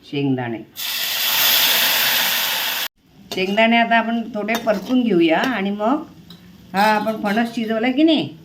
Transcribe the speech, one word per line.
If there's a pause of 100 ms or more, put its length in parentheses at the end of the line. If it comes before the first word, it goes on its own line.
(120)
शेंगदाणे. (2750)
शेंगदाणे
आता
आपण (120)
थोडे (120)
परतून
घेऊया
आणि
मग (720)
हा
आपण
फणस
शिजवला
की
नाही (160)